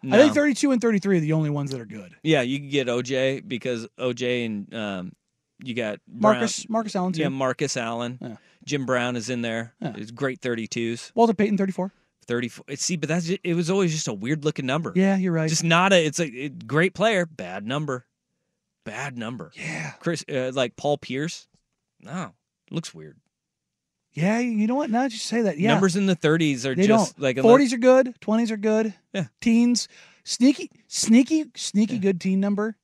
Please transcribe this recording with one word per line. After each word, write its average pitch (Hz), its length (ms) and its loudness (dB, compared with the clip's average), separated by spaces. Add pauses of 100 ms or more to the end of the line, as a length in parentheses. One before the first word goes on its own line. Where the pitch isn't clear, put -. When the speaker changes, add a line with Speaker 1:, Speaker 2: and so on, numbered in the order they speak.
Speaker 1:
I 131 120 2
think 285 120 10
Speaker 2:
No. 247 60 2
Speaker 1:
thirty-two 285 360 2
and 254 100 2
thirty-three 202 360 2
are 170 40 4
the 151 120 0
only 156 180 0
ones 147 220 -4
that 127 80 -8
are 117 60 -12
good. 101 360 -16
Speaker 2:
Yeah, 151 200 4
you 135 180 -2
could 143 100 -14
get 135 180 0
O 123 140 0
J 135 380 -2
because 117 480 -8 (100)
O 127 140 -2
J 123 320 -2
and, 107 280 -8
um, 98 400 -8 (480)
you 127 140 -10
got 110 320 -6
Brown. 123 300 2
Speaker 1:
Marcus, - 320 -6
Marcus 220 260 -4
Allen, 185 180 -2
too. 156 100 -4
Speaker 2:
Yeah, 139 80 0
Marcus 135 460 -2
Allen. 120 440 -6
Speaker 1:
Yeah. 117 160 -14 (280)
Speaker 2:
Jim 139 220 -4
Brown 123 300 0
is 113 120 -6
in 123 140 -4
there. 117 380 -6
Speaker 1:
Yeah. 113 160 -8
Speaker 2:
It's 107 160 -14
great 131 280 -6
thirty-twos. 117 760 -6
Speaker 1:
Walter 226 180 4
Payton, 202 240 0
thirty-four. 190 340 -4 (360)
Speaker 2:
Thirty-four. 120 360 -4 (120)
See, - 180 -4
but 147 140 -4
that's 170 180 -2
ju-, 185 160 -2
it 170 120 -2
was 170 160 0
always 190 220 2
just 156 140 -4
a 131 60 -4
weird 131 320 -4
looking 147 220 -2
number. 139 280 -2
Speaker 1:
Yeah, 196 220 4
you're 185 160 0
right. 160 180 0
Speaker 2:
Just 160 140 -2
not 175 280 4
a, 170 140 6
it's 151 140 -2
a, 170 60 0 (180)
a 151 40 -6
great 151 460 0
player, 190 320 0
bad 101 400 -12
number. 135 400 -4 (800)
Bad 123 340 -10
number. 117 380 -10
Speaker 1:
Yeah. 156 420 -10
Speaker 2:
Chris, 170 340 -4
uh, 127 220 -4
like 127 220 -2
Paul 147 200 -2
Pierce. 143 520 -8 (520)
No, 127 340 -12 (360)
looks 160 240 -8
weird. 78 220 -20 (960)
Speaker 1:
Yeah, 196 280 2
you 226 260 0
know 240 80 0
what? 285 160 -2
Now 233 120 2
that 269 100 -2
you 220 60 -12
say 233 240 -2
that, 175 160 0
yeah. 170 140 4
Speaker 2:
Numbers 180 240 4
in 202 100 2
the 190 100 4
thirties 151 500 2
are 131 80 0
Speaker 1:
They 185 120 4
Speaker 2:
just, 214 300 4
Speaker 1:
don't. 143 60 -8
Speaker 2:
like, 131 140 2
unless 135 140 6
Speaker 1:
Forties 262 220 6
are 262 60 -2
good. 254 420 6
Twenties 220 320 0
are 220 40 -6
good. 214 380 0 (180)
Speaker 2:
Yeah. 185 140 -4 (140)
Speaker 1:
Teens, 240 460 4 (380)
sneaky, 277 460 2 (180)
sneaky, 277 680 4
sneaky 214 420 0
Speaker 2:
Yeah. 214 40 -2
Speaker 1:
good 185 200 0
teen 190 180 0
number, 208 460 -2